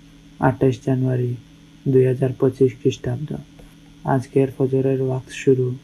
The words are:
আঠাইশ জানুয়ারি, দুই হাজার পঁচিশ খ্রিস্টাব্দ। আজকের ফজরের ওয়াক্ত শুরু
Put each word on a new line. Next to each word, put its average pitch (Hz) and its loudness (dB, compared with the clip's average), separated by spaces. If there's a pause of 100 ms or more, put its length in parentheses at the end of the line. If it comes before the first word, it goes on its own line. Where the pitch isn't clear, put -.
(400)
আঠাইশ 131 2
জানুয়ারি, 127 -2 (540)
দুই 131 4
হাজার 131 0
পঁচিশ 131 2
খ্রিস্টাব্দ। 131 -4 (760)
আজকের 135 0
ফজরের 131 0
ওয়াক্ত 131 -6
শুরু 127 2 (180)